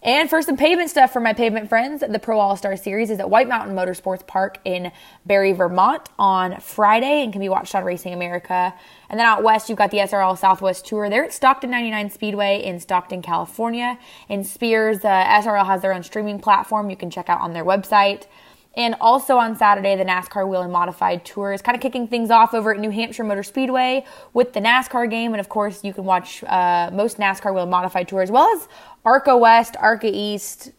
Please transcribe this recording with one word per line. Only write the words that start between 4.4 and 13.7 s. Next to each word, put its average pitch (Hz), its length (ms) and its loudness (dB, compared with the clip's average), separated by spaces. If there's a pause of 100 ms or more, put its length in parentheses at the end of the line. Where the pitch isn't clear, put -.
in 180 260 -6 (340)
Barre, 196 280 2
Vermont 185 560 0 (100)
on 185 400 0
Friday 233 640 2
and 226 100 -6
can 196 80 -8
be 196 80 -4
watched 185 280 -4
on 185 80 -4
Racing 180 280 -6
America. 180 640 -4 (340)
And 214 120 -6
then 233 80 6
out 214 160 2
west, 220 240 2
you've 220 100 -6
got 202 140 2
the 208 80 0
S 196 120 -2
R 202 80 0
L 185 140 2
Southwest 190 520 0
Tour. 208 220 -4
They're 220 140 0
at - 100 -6
Stockton 269 380 2
ninety-nine 220 400 -4
Speedway 202 540 -2
in 175 160 -8
Stockton, 180 420 -4
California. 233 760 -4 (320)